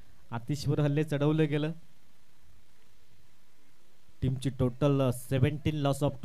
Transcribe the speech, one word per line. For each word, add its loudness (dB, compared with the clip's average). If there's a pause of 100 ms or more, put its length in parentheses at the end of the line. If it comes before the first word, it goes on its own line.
(320)
आतिशवर 0
हल्ले 6
चढवलं 4
गेलं. 2 (2500)
टीमची 0
टोटल, 4
अ, 4
सेव्हन्टीन 0
loss 2
of 0 (120)